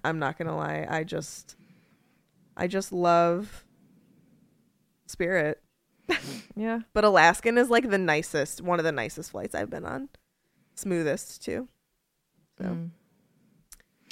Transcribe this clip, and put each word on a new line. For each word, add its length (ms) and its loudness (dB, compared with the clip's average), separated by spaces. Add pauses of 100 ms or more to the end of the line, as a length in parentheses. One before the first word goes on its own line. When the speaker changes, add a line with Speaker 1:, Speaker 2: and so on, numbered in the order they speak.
Speaker 1:
I'm 140 -2
not 180 -4
gonna 180 -6
lie, 340 -6
I 140 -4
just, 520 -10 (1000)
I 120 -2
just 260 -4
love 720 2 (1400)
Spirit. 540 -2 (460)
<laughs> 60 -2 (420)
Speaker 2:
Yeah. 260 -4 (120)
Speaker 1:
But 100 4
Alaskan 540 6
is, 140 4
like, 180 4
the 80 4
nicest, 640 0
one 180 0
of 60 -2
the 60 2
nicest 400 -6
flights 240 -8
I've 160 -6
been 140 -10
on. 240 -8 (680)
Smoothest, 680 -4
too. 240 -6 (920)
So. 60 -8
Speaker 3:
Mm. 240 -6 (1200)